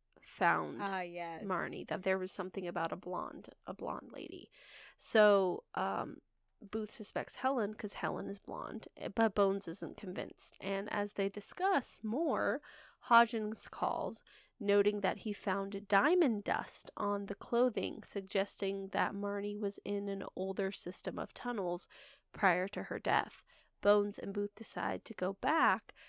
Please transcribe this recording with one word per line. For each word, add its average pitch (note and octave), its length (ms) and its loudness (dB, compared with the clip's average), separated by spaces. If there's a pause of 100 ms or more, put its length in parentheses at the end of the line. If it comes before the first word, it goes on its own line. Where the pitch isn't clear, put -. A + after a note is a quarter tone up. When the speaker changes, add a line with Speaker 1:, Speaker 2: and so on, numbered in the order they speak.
(220)
Speaker 1:
found E3 580 0
Speaker 2:
Ah, G3 220 -4
yes. E3+ 400 -8
Speaker 1:
Marnie, E3 460 -4
that F#3 140 -4
there F#3+ 160 0
was F#3 140 -6
something F3+ 340 -6
about F3 260 -2
a E3+ 40 -6
blonde, F3+ 540 -8 (160)
a F#3+ 80 -8
blonde - 380 -8
lady. - 380 -12 (460)
So, G3+ 680 6 (100)
um, G3 440 -2 (420)
Booth G#3+ 300 -4
suspects - 460 -6
Helen A#3+ 380 0
'cause - 200 -6
Helen E3 340 -4
is G3+ 120 -8
blonde, - 560 -8
eh, - 120 -6
but A3 280 2
Bones G3 320 4
isn't - 280 -8
convinced. - 640 -8
And G3 320 -4
as G3+ 200 -2
they G3 160 0
discuss D4 760 -2
more, A3 580 0 (480)
Hodgins A3+ 640 4
calls, - 540 -2 (340)
noting G3+ 440 4
that - 160 2
he G#3+ 140 -2
found G3 540 -2
diamond A#3+ 560 6
dust - 540 -2
on G3+ 300 -2
the G3+ 100 -6
clothing, A3 680 0
suggesting G3 840 -4
that F#3+ 260 0
Marnie G3+ 440 -4
was G3+ 260 -4
in G3+ 240 -2
an G3 160 -4 (100)
older F#3+ 380 -2
system - 460 -6
of - 140 -6
tunnels F#3 540 -4 (460)
prior F3+ 360 4
to F#3+ 160 -6
her G3 140 -4
death. - 460 2 (360)
Bones G#3 380 6
and G3 160 -4
Booth G#3 220 -2
decide - 480 -4
to - 100 -10
go F#3+ 200 -2
back B3 600 2 (140)